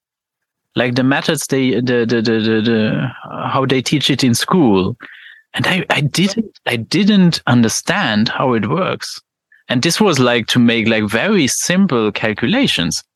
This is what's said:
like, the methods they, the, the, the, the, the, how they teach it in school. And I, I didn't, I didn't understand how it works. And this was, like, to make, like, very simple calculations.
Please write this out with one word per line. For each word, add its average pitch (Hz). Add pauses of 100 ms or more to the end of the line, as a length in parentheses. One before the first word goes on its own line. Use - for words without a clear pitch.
(760)
like, 123
the 131
methods 143
they, 131
the, 123
the, 117
the, 113
the, 110
the, 117 (400)
how 135
they 131
teach 139
it 127
in 120
school. 117 (580)
And 135
I, 175
I 139
didn't, 190
I 120
didn't 185
understand 120
how 135
it 107
works. 156 (520)
And 123
this 170
was, 185
like, 120
to -
make, 117
like, 110
very 139
simple 135
calculations. 113 (140)